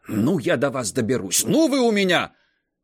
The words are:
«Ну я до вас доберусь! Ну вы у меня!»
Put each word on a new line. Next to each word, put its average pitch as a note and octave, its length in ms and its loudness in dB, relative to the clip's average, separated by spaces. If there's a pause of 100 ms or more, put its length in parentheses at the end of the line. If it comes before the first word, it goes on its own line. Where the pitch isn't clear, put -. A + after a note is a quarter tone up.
«Ну B2 300 0
я C3 200 -2
до C#3 120 -2
вас B2+ 220 -6
доберусь! A2+ 520 -2
Ну D4+ 240 2
вы C4+ 120 0
у A#3 120 2
меня!» F3 420 0 (500)